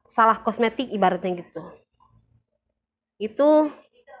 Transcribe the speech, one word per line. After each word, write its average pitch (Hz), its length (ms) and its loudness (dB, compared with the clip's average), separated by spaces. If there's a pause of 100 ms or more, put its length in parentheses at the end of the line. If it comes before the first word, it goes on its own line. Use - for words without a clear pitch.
salah 220 320 2
kosmetik," 226 480 -4
ibaratnya 185 560 -2
gitu? - 160 -16 (1600)
Itu 294 480 2 (520)